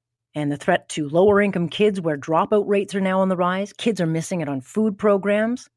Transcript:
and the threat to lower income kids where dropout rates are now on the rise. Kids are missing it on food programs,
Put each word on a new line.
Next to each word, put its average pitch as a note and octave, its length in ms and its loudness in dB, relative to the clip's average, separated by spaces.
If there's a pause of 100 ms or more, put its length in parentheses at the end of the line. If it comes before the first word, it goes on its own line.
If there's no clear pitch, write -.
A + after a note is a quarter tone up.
(340)
and D3 160 -4
the D3 60 -2
threat - 340 0
to D3 200 -6
lower G3 320 4
income F#3 260 0
kids G#3 320 0
where D#3 180 -2
dropout F#3 480 0
rates G3+ 300 -2
are G3 60 0
now F#3+ 180 0
on F#3+ 80 2
the F#3+ 80 0
rise. F3+ 380 -2
Kids A3+ 260 -2
are F3 80 2
missing E3 320 -2
it D3+ 80 -4
on C#3 140 -6
food G#3+ 360 -2
programs, G#3 800 0